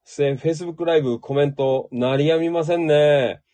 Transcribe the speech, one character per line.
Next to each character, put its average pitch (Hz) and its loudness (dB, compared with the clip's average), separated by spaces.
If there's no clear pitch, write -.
せ-、 139 -2
Facebook 165 -6
ラ 165 2
イ 151 4
ブ 120 -2
コ - -8
メ 143 2
ン 143 -4
ト、 135 -2
鳴 127 -2
り 143 0
や 165 2
み 165 -2
ま 170 -2
せ 175 0
ん 170 -2
ね。 147 2